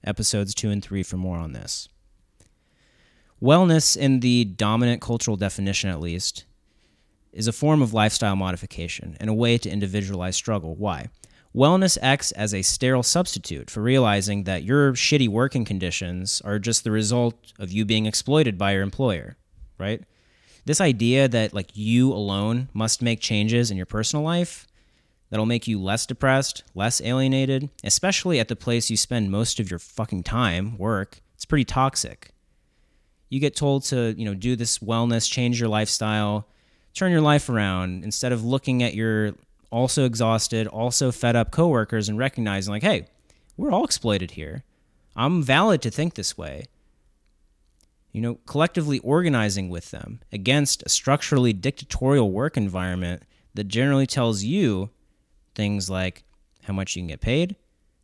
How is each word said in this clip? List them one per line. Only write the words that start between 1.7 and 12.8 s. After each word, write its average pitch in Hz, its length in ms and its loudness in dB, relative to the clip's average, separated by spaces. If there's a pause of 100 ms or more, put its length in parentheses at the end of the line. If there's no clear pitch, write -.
Wellness, 160 560 6
in 135 240 4
the 123 240 4
dominant 113 560 0
cultural 113 340 -2
definition 98 540 -2
at 82 100 -4
least, 85 460 -6 (880)
is 110 160 -4
a - 20 0
form 151 300 4
of 110 120 0
lifestyle 107 440 2
modification 87 800 -6
and 110 100 -4
a 110 40 0
way 117 240 4
to 113 120 -6
individualize 95 680 -4
struggle. 82 380 -4
Why? 90 340 -6 (440)
Wellness 170 480 4
acts 135 300 2
as 104 220 -4
a 95 80 -2
sterile 127 420 2